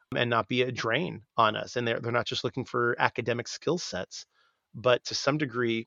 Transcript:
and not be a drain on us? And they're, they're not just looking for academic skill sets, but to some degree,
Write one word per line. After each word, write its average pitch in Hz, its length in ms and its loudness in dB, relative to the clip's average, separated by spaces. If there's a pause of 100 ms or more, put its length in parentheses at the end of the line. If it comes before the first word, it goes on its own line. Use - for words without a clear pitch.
(160)
and 123 140 2
not 113 180 2
be 127 140 2
a 127 100 0
drain 117 480 -2 (160)
on 107 180 6
us? 107 220 -6
And 120 100 0
they're, 117 140 0
they're 120 120 -4
not 120 140 0
just - 180 -4
looking 123 200 -4
for 120 340 0
academic 120 480 0
skill - 300 -2
sets, - 480 -8 (500)
but 120 300 2
to - 100 -6
some 139 220 0
degree, 117 500 0